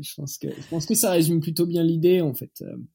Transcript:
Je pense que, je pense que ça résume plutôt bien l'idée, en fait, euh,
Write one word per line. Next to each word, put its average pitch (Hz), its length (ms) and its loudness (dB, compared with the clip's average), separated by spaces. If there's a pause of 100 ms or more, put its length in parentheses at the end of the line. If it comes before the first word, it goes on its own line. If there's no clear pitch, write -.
Je - 100 -12
pense 143 240 -10
que, 143 100 -10
je 135 220 -12
pense 160 160 -4
que 226 80 -2
ça 208 180 2
résume 165 300 4
plutôt 170 240 -2
bien 170 180 0
l'idée, 165 380 4
en 143 140 -2
fait, - 260 -14
euh, - 160 -12 (180)